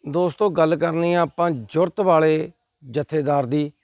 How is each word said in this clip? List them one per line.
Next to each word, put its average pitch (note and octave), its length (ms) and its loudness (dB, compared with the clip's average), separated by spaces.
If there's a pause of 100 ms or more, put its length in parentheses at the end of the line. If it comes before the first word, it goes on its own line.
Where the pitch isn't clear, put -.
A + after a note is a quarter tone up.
ਦੋਸਤੋ F3 460 0
ਗੱਲ D#3+ 260 2
ਕਰਨੀ E3+ 380 0
ਆ F3 60 2
ਆਪਾਂ E3+ 300 0
ਜੁਰਤ D#3 500 -2
ਵਾਲੇ D#3+ 500 2 (320)
ਜਥੇਦਾਰ C#3+ 640 -2
ਦੀ D3 260 -2 (120)